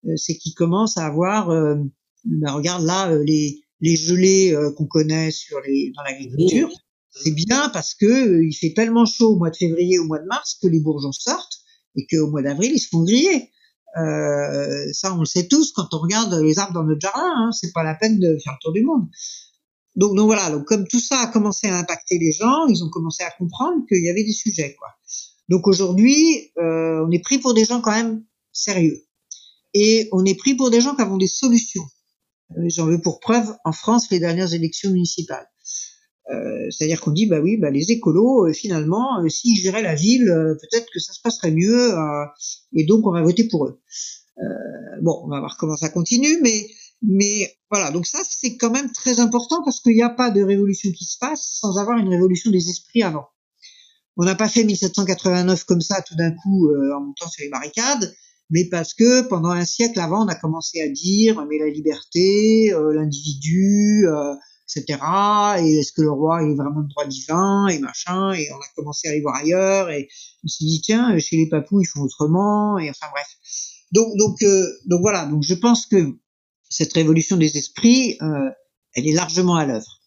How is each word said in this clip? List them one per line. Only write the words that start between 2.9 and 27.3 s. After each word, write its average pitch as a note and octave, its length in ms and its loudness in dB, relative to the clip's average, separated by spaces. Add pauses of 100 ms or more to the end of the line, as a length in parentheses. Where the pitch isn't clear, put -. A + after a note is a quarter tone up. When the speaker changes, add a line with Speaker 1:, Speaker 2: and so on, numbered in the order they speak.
Speaker 1:
euh, D3+ 120 2
les, D3+ 380 0 (200)
les E3 140 2
gelées, F#3 580 4
euh, D3 180 0
qu'on D3 140 -4
connaît D#3 460 0
sur D3+ 300 -10
les, C#3 340 -2
dans C#3+ 80 -14
l'agriculture, C#3+ 680 0
Speaker 2:
Oui. - 60 -14 (340)
Speaker 1:
c'est - 220 -4
bien A3+ 380 0
parce F#3 240 -8
que, - 120 0
euh, G#3+ 400 4
il D#3 80 -2
fait D#3+ 200 -4
tellement A3+ 320 2
chaud A3 280 4
au F#3+ 40 2
mois E3+ 120 0
de D#3+ 80 -14
février, F3+ 420 0
au E3 60 -2
mois D#3 140 -4
de D#3 60 -14
mars, A#3+ 360 -6
que F#3+ 60 0
les E3 120 4
bourgeons C#3+ 320 -2
sortent - 480 -8 (360)
et - 120 -6
qu'au D#3 220 0
mois D3 120 -4
d'avril, C#3+ 320 0
ils C#4+ 60 2
se - 80 -6
font E3 160 0
griller. C4 460 2 (480)
Euh, C#3+ 960 -4
ça, F#3+ 200 -6
on F3 60 -2
le D#3+ 60 2
sait F3+ 220 -2
tous C#4+ 260 2
quand F#3 180 -4
on D#3+ 80 -4
regarde G3+ 420 0
les D#3 180 4
arbres G3 140 -4
dans E3+ 100 -2
notre D#3 180 0
jardin, A#3+ 340 -2
hein, A3+ 160 0
c'est E3+ 220 -6
pas E3 100 -2
la D#3 120 -4
peine A3 240 2
de E3 220 2
faire C3+ 120 -10
le C3+ 80 -14
tour D#3+ 100 -6
du G3+ 120 0
monde. C4 240 0 (880)
Donc, G3+ 180 2
donc G#3+ 120 4
voilà, G#3 220 2
donc D3 140 -4
comme G3+ 240 -2
tout A#3+ 140 0
ça C4+ 180 -2
a A#3 80 -2
commencé G#3 400 0
à F#3 100 -2
impacter E3+ 400 -4
les E3 140 2
gens, C4 360 0
ils F3+ 180 2
ont D#3 40 -6
commencé E3 340 -6
à E3+ 80 -10
comprendre B3 580 -4
qu'il F#3 120 2
y E3+ 80 0
avait F#3+ 140 0
des G#3+ 80 -2
sujets, D#3+ 480 -4
quoi. - 80 -20 (600)
Donc F3+ 180 2
aujourd'hui, A3 920 4
euh, D#3+ 480 0
on E3 60 0
est E3+ 80 2
pris C4 200 -2